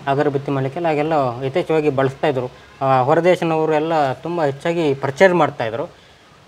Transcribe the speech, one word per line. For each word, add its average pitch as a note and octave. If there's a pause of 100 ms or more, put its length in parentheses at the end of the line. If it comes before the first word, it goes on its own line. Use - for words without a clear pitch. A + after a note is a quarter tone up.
ಅಗರಬತ್ತಿ C#3
ಮಾಡಲಿಕ್ಕೆ C3+
ಎಲ್ಲ, E3+
ಹಾಗೆಲ್ಲ D#3 (300)
ಯಥೇಚ್ಛವಾಗಿ D#3
ಬಳಸ್ತಾಯಿದ್ರು. C3+ (300)
ಆ, C3
ಹೊರದೇಶನವರು D#3+
ಎಲ್ಲ D3+
ತುಂಬ E3+
ಹೆಚ್ಚಾಗಿ D3+
ಪರ್ಚೇಸ್ C#3
ಮಾಡ್ತಾಯಿದ್ರು. C#3 (580)